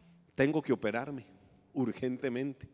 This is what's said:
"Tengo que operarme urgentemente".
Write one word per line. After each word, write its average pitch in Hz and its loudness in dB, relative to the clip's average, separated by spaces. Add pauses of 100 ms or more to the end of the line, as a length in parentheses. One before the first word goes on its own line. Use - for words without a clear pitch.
(340)
"Tengo 147 4
que - 0
operarme 120 -2 (480)
urgentemente". 127 -2